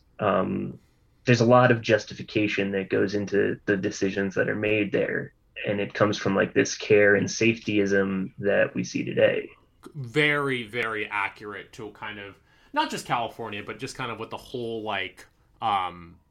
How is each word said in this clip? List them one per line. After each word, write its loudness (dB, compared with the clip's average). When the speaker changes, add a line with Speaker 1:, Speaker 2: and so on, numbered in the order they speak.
Speaker 1:
um, 0
there's 6
a 4
lot 8
of 0
justification 0
that -2
goes 0
into 0
the 2
decisions -2
that 0
are -2
made 0
there, -2
and -2
it -6
comes 2
from, 0
like, 2
this 2
care 6
and 2
safetyism 0
that 0
we -2
see -6
today. 2
Speaker 2:
Very, -2
very -6
accurate -6
to -12
kind -12
of, -14
not -2
just -8
California, -4
but -8
just -10
kind -6
of -8
what -10
the -10
whole, -8
like, -6
um, -2